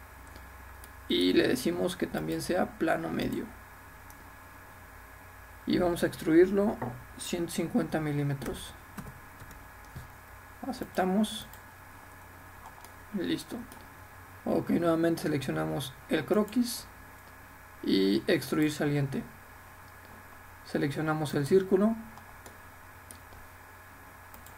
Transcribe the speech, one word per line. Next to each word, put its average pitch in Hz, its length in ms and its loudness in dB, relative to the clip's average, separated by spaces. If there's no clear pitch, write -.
y 180 260 6
le 165 140 8
decimos 180 480 2
que 175 100 0
también 160 340 0
sea 185 380 0
plano 160 320 2
medio. - 360 -2
Y - 140 4
vamos 175 240 4
a - 20 6
extruirlo 196 720 6
ciento 175 340 -2
cincuenta 165 480 2
milímetros. 143 760 0
Aceptamos. - 800 2
Listo. 175 420 -2
Ok, - 240 2
nuevamente 165 540 4
seleccionamos 156 720 0
el 156 160 4
croquis 214 600 2
y 196 420 6
extruir 151 440 4
saliente. 147 500 2
Seleccionamos 156 720 0
el 143 120 2
círculo 190 520 6